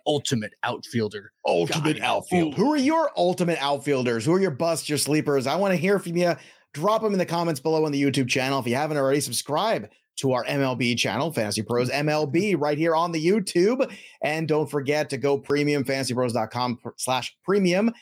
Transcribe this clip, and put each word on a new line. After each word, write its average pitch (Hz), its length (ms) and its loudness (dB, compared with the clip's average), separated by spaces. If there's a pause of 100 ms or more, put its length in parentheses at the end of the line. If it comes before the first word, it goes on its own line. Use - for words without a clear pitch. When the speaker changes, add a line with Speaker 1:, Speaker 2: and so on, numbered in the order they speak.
Speaker 1:
ultimate 135 480 -2 (100)
outfielder 107 680 -6 (140)
Speaker 2:
Ultimate 156 520 0
Speaker 1:
guide. - 60 -10
Speaker 2:
outfield. 160 500 0
Speaker 1:
Ooh. - 20 -8
Speaker 2:
Who 240 160 4
are 302 60 2
your 311 380 2
ultimate 175 440 0
outfielders? 131 640 0
Who 151 80 2
are 190 80 4
your 190 100 2
busts, 160 380 -4
your 147 100 0
sleepers? 143 480 0
I 143 100 0
wanna 190 200 2
hear 190 220 2
from 175 180 -6
you. 175 180 2 (380)
Drop 208 320 0
'em 214 80 2
in 190 60 0
the 175 80 0
comments 170 340 -2
below 160 240 2
on 151 80 -2
the 143 100 0
YouTube 135 260 2
channel. 135 300 0
If 120 80 -4
you 120 80 0
haven't 151 220 -2
already, 139 240 2
subscribe 143 680 -2 (260)
to 131 160 0
our 123 140 0
M 139 160 0
L 131 120 0
B 120 200 2
channel, 120 360 0
Fantasy 110 320 -2
Pros 120 280 0
M 143 180 -2
L 151 180 0
B, 180 280 0
right 147 240 0
here 165 180 2
on 170 160 0
the 156 120 -2
YouTube. 208 680 2 (280)
And 156 260 -2
don't 151 220 2
forget 147 400 -2
to 135 80 -6
go 139 200 2
premium, 147 460 0
fantasy 135 300 -2
pros 123 180 -2
dot 113 180 -2
com 123 280 -4 (180)
slash 127 480 -6
premium, 196 580 2